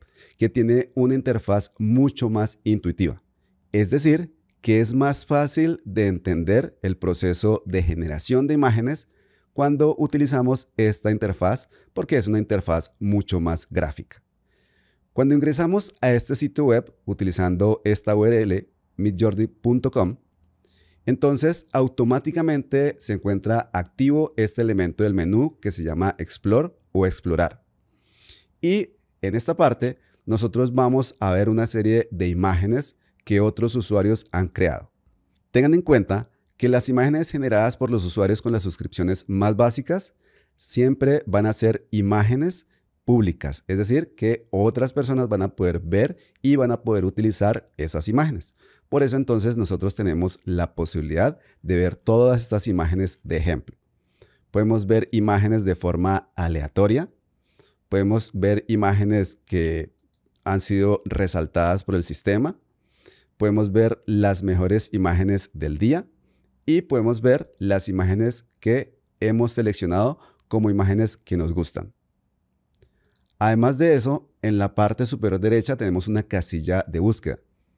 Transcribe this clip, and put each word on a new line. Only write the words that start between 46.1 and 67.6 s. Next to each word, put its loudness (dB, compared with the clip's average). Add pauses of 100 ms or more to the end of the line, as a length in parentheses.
y 2
van 2
a -4
poder 0
utilizar -2 (100)
esas -6
imágenes. -4 (340)
Por 0
eso 0
entonces 0
nosotros -2
tenemos -2
la -2
posibilidad -2 (220)
de -2
ver 0
todas 2
estas -4
imágenes -2
de -4
ejemplo. -4 (720)
Podemos 2
ver 2
imágenes 2
de 2
forma -2
aleatoria, -2 (800)
podemos 0
ver 0
imágenes 0
que -4 (500)
han -2
sido 0
resaltadas -2
por -2
el -2
sistema, -2 (800)
podemos 0
ver 2
las 0
mejores 0
imágenes 0
del -6
día 0 (560)
y 2
podemos 0
ver 2
las -2